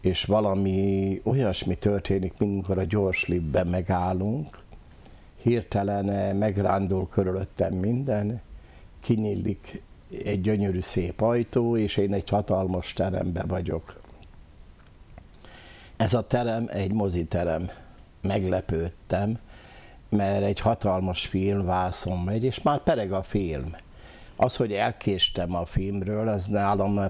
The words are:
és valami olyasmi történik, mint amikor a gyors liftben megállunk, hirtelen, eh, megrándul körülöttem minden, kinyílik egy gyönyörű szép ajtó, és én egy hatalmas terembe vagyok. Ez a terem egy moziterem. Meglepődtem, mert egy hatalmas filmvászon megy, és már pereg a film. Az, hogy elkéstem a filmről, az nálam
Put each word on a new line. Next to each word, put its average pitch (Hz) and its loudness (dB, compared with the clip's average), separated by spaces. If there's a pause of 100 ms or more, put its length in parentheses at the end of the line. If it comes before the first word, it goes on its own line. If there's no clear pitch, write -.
és 92 0
valami 98 2
olyasmi 110 0
történik, 98 0
mint 101 2
amikor 95 0
a 92 2
gyors 95 2
liftben 87 0
megállunk, 92 -2 (840)
hirtelen, 101 2
eh, 98 0
megrándul 98 2
körülöttem 92 0
minden, 107 0 (600)
kinyílik 107 -2 (420)
egy 208 0
gyönyörű 98 2
szép 87 -2
ajtó, 117 2
és 107 0
én 101 2
egy 95 -2
hatalmas 95 0
terembe 90 -2
vagyok. 87 -4 (2000)
Ez 107 2
a 113 0
terem 117 0
egy 98 -2
moziterem. 87 0 (520)
Meglepődtem, 92 0 (680)
mert 101 2
egy 101 0
hatalmas 92 0
filmvászon 92 0
megy, 104 0
és 131 -2
már 147 2
pereg 110 0
a 95 -2
film. 80 -4 (680)
Az, 123 2
hogy 113 0
elkéstem 98 0
a 85 0
filmről, 101 -2
az 98 0
nálam 101 2